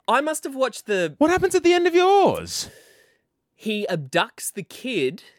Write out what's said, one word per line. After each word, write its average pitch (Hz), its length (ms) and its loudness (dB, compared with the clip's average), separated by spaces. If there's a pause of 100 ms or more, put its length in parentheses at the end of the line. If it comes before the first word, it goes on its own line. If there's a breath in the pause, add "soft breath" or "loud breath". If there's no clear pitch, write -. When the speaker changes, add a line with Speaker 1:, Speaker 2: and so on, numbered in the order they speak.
Speaker 1:
I 254 160 2
must 302 220 -6
have 285 100 -10
watched 262 320 -4
the 180 320 -2
Speaker 2:
What 311 120 4
happens 370 240 2
at 359 80 2
the 339 120 6
end 349 120 2
of 339 80 2
yours? 359 760 2 (840 soft breath)
Speaker 1:
He 208 360 -6
abducts 170 600 -4
the 196 100 -10
kid 175 600 -6 (160)